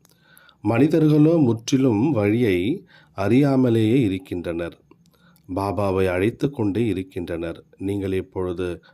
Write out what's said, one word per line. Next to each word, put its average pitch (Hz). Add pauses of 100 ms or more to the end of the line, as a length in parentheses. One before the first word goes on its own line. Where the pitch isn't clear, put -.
(640)
மனிதர்களோ 151
முற்றிலும் 117
வழியை 107 (600)
அறியாமலேயே 120
இருக்கின்றனர். 87 (720)
பாபாவை 95
அழைத்து 95
கொண்டே 107
இருக்கின்றனர். 87 (180)
நீங்கள் 98
இப்பொழுது 90 (280)